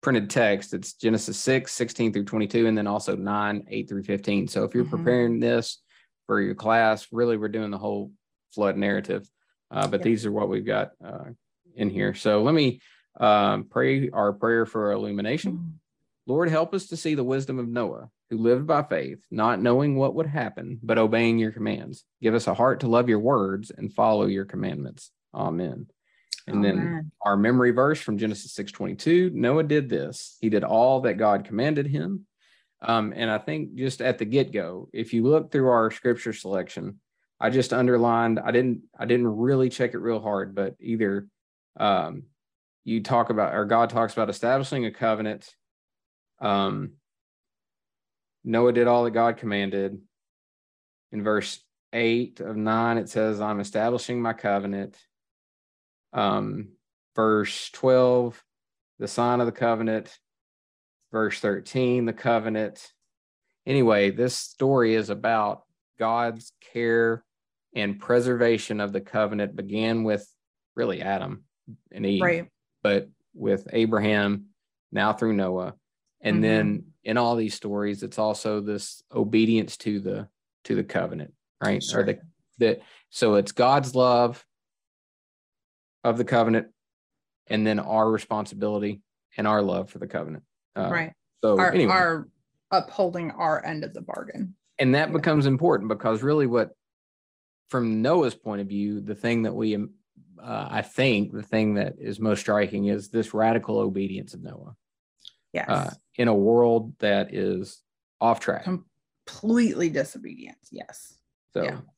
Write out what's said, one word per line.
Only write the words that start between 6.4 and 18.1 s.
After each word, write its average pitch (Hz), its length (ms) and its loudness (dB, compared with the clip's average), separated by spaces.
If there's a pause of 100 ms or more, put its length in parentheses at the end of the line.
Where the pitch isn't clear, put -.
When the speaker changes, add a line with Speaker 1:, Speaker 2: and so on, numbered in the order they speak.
Speaker 1:
your 98 140 -2
class, 110 560 2
really, 117 260 0
we're 107 100 -4
doing 107 240 -6
the 101 80 -8
whole 104 320 -6 (420)
flood 101 240 2
narrative. 98 500 -2 (440)
Uh, 101 160 -2
but - 140 -2
Speaker 2:
Yeah. - 20 -8
Speaker 1:
these 113 240 0
are 101 40 -2
what 104 160 -2
we've 101 180 -4
got, 104 260 -2 (120)
uh, - 220 -16 (480)
in 107 160 -4
here. 101 240 -2
So 107 300 2
let 143 100 2
me, 135 280 2 (380)
um, 104 440 4
pray 131 480 0
our 104 200 0
prayer 113 360 2
for 107 240 -2
illumination. 107 640 -4
Speaker 2:
Mm-hmm. 170 160 -8 (580)
Speaker 1:
Lord, 160 220 2
help 160 260 0
us 185 120 -4
to 165 100 -10
see 156 180 -2
the 135 80 0
wisdom 131 340 -2
of 120 100 -6
Noah, 117 440 -6 (180)